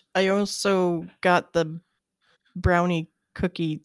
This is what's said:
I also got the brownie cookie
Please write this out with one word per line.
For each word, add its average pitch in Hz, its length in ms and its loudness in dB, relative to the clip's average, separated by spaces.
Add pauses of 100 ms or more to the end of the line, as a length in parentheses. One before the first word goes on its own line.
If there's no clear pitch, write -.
(140)
I 190 140 2
also 190 800 0 (140)
got 180 320 2
the 165 280 -2 (760)
brownie 175 540 2 (240)
cookie 165 520 -4